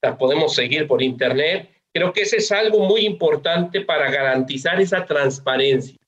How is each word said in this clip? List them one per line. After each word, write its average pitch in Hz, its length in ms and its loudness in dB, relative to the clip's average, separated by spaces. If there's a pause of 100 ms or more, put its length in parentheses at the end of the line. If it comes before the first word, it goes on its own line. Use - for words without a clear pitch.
las 123 180 -2
podemos 147 360 0
seguir 139 320 -2
por 127 160 0
internet. 131 680 -2 (240)
Creo 180 200 0
que 208 100 -2
ese 208 140 0
es - 160 -2
algo 214 340 2
muy 208 200 2
importante 175 760 0
para 151 280 0
garantizar 135 720 0
esa 185 240 0
transparencia 135 920 0 (120)